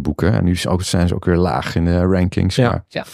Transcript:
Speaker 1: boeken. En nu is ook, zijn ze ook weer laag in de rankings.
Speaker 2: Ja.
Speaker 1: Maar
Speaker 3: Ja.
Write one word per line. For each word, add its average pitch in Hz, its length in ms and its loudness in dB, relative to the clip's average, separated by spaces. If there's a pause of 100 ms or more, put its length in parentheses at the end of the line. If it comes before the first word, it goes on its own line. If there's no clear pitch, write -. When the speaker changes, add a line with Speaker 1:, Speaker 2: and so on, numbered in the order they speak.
Speaker 1:
boeken. 73 320 0
En - 120 2
nu 87 60 2
is 90 160 -2
ook, 90 160 0
zijn 87 260 0
ze 90 60 0
ook - 100 -6
weer 87 120 2
laag 85 380 0
in 85 100 0
de 87 160 2
rankings. 92 560 0
Speaker 2:
Ja. 123 140 4
Speaker 1:
Maar 87 180 -4
Speaker 3:
Ja. - 240 -8